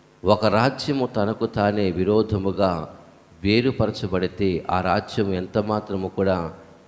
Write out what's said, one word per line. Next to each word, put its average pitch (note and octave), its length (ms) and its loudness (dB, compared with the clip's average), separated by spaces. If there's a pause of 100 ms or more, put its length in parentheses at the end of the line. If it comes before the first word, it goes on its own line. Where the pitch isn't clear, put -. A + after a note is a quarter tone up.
(240)
ఒక G2+ 220 4
రాజ్యము B2+ 600 2
తనకు A2 400 -2
తానే G#2 440 0
విరోధముగా F#2+ 1080 0 (440)
వేరుపరచబడితే G2 1300 0
ఆ F#2 100 0
రాజ్యం G2 540 0
ఎంత F#2 240 -2
మాత్రము G#2 500 -2
కూడా F2+ 460 -2 (340)